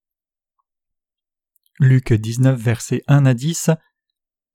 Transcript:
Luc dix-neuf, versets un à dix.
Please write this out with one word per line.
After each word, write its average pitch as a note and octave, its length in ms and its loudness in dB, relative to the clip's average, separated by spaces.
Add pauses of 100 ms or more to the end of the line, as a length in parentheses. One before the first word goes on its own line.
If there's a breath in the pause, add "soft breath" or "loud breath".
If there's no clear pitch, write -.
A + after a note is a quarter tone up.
(1800)
Luc C3 320 2
dix-neuf, A#2 480 0
versets A#2+ 480 -4
un C#3 180 4
à C3 80 4
dix. D3 360 -6 (840)